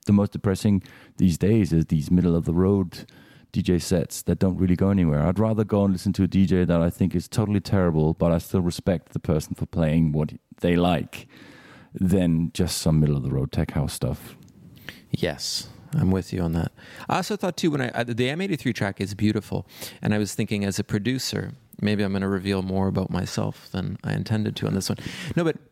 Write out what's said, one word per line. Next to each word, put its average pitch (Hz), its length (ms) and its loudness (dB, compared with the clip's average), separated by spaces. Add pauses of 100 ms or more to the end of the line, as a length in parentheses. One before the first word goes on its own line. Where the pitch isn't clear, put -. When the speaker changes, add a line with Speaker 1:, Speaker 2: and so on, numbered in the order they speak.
Speaker 1:
the 104 60 4
most 101 200 4
depressing 98 500 0 (340)
these 85 200 4
days 98 360 2
is 82 140 4
these 76 240 0
middle-of-the-road 87 960 2 (460)
D 104 80 0
J 90 180 2
sets - 440 -2
that 87 160 0
don't 92 180 0
really 90 200 2
go 98 140 2
anywhere. 82 360 2
I'd 90 120 2
rather 110 260 0
go 101 200 2
and 101 80 4
listen 90 220 -2
to 98 80 0
a 87 60 4
D 95 180 4
J 90 180 4
that 85 160 2
I 85 100 2
think 90 240 0
is 87 140 -2
totally 104 320 0
terrible, 82 540 2
but 87 180 2
I 85 60 2
still - 240 -2
respect 85 500 -2
the - 60 -8
person - 360 -2
for - 120 -6
playing 80 460 2
what 76 200 -2 (280)
they 87 160 2
like, 87 500 0 (680)
than 85 600 2
just 90 240 -2
some 78 220 4
middle-of-the-road 69 500 0
tech - 220 -2
house 69 200 -2
stuff. - 440 -8 (720)
Speaker 2:
Yes. - 580 -4 (260)
I'm 92 160 2
with 92 220 -2
you 90 100 -4
on 82 100 -2
that. 82 200 -2 (360)
I - 80 0
also 190 200 -4
thought, 185 200 -4
too, 165 140 0
when 143 120 -2
I, 120 120 -4
I, 120 100 -2
the 123 260 -2
M 160 100 -6
eighty-three 170 320 -4
track 101 280 -4
is 98 140 -4
beautiful, 101 520 -2 (340)
and 107 140 0
I 107 40 2
was 104 160 -2
thinking 101 300 -2
as 98 140 -2
a 101 60 -2
producer, 107 680 -4 (280)
maybe 104 220 0
I'm 98 100 0
gonna 95 160 0
reveal 98 340 0
more 95 260 0
about 92 220 0
myself 101 640 -4
than 98 320 -4
I 104 100 -4
intended 107 420 -2
to 107 100 -4
on 101 80 -2
this 92 140 -2
one. - 100 -4 (380)
No, 170 80 2
but 156 120 0 (160)